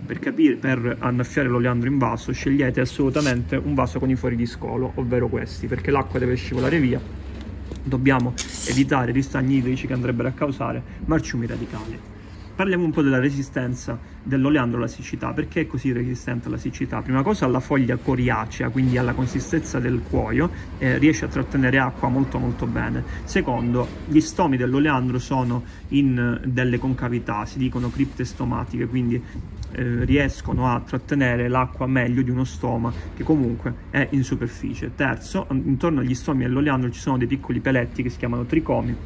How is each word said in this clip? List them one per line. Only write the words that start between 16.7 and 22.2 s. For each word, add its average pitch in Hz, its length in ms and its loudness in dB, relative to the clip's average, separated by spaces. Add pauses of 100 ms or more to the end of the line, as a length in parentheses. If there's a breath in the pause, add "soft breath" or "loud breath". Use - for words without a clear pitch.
Prima 131 220 2
cosa 202 220 2
alla 131 140 4
foglia 127 380 2
coriacea, 123 720 0
quindi 127 260 2
alla 123 180 2
consistenza 131 680 -2
del 123 280 0
cuoio, 127 440 2 (260 loud breath)
eh, 131 220 2
riesce 156 260 6
a 131 40 -4
trattenere 135 500 2
acqua 127 300 0
molto 131 280 2